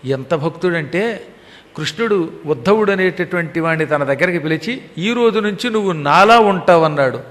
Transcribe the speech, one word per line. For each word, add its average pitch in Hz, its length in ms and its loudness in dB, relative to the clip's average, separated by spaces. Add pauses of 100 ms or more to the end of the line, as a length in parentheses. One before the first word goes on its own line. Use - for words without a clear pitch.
ఎంత 131 300 -4
భక్తుడంటే, 170 840 -4 (560)
కృష్ణుడు 180 540 -2 (140)
ఉద్ధవుడు 190 460 2
అనేటటువంటి 180 680 -2
వాణ్ణి 160 260 0
తన 147 180 0
దగ్గరికి 165 360 0
పిలిచి, 160 420 -4 (160)
"ఈ 202 160 -2
రోజు 226 260 2
నుంచి 214 300 -4
నువ్వు 214 220 -2
నాలా 175 480 6
ఉంటావన్నాడు." 156 800 2 (120)